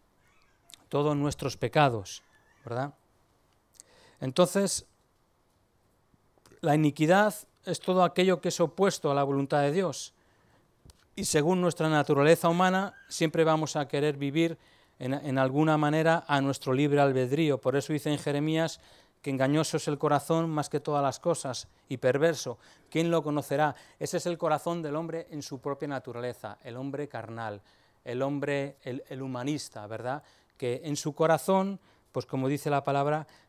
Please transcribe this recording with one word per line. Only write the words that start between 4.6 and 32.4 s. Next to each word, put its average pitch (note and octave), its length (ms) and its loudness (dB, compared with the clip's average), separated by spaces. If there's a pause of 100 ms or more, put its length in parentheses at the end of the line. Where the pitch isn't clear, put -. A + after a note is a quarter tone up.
la D3+ 120 4
iniquidad D#3 640 4 (300)
es F3 140 -4
todo F#3 240 2
aquello F3+ 380 2
que F3+ 80 -2
es - 100 -2
opuesto E3+ 520 2
a - 20 2
la C#3 100 2
voluntad C#3 380 0
de C#3+ 100 2
Dios. E3+ 420 -4 (1040)
Y - 100 -6
según E3+ 360 2
nuestra D#3+ 280 0
naturaleza D3+ 600 4
humana, F#3 440 2 (140)
siempre D#3+ 360 0
vamos D#3 320 2
a C#3+ 120 -2
querer D3 300 0
vivir D#3 400 0 (420)
en, C3 140 -4
en C#3 240 -4
alguna D3 400 4
manera D#3 500 2
a C#3+ 140 2
nuestro C#3 320 0
libre C#3+ 260 4
albedrío. C3+ 600 2
Por C3 160 0
eso C#3 180 -2
dice D3+ 180 -2
en C#3+ 80 -2
Jeremías D#3 600 -2 (420)
que - 80 -10
engañoso C#3+ 480 0
es - 100 -4
el D3 100 -2
corazón D#3+ 520 0
más D3+ 200 -2
que D3 100 -4
todas D3 220 -2
las C#3 180 -2
cosas D3 480 -4 (220)
y C3+ 80 -6
perverso. C3+ 640 0 (300)
¿Quién E3 200 0
lo E3 140 2
conocerá? D3 520 0 (220)
Ese D3+ 200 -4
es E3+ 80 -4
el F3 120 -4
corazón E3+ 440 -2
del D3 140 -4
hombre E3 360 -6
en D3+ 100 -10
su C3+ 180 -10
propia C#3+ 280 -6
naturaleza, A#2+ 760 -8
el A#2+ 140 -12
hombre C#3 300 -8
carnal, A2 540 -10 (420)
el B2 180 -6
hombre, C#3 640 -2
el, B2+ 260 -8
el C3+ 120 -10
humanista, C3 640 -6
¿verdad? A#2 340 -8 (360)
Que B2 260 -4
en D3+ 120 -4
su D3 200 -6
corazón, F#3+ 640 2 (320)
pues B2+ 140 -4
como C3 220 -2